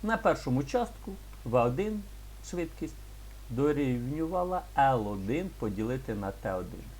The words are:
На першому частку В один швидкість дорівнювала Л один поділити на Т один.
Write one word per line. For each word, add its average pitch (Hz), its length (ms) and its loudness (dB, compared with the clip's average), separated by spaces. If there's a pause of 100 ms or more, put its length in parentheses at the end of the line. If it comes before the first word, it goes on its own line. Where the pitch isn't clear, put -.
На 220 140 2
першому 143 460 4
частку 226 500 -2 (300)
В 120 200 4
один 196 400 2 (460)
швидкість 165 460 -4 (540)
дорівнювала 147 1120 2 (160)
Л 131 300 6
один 104 420 -2 (100)
поділити 110 560 -2
на 101 160 -4
Т 98 220 -4
один. 90 300 -6 (160)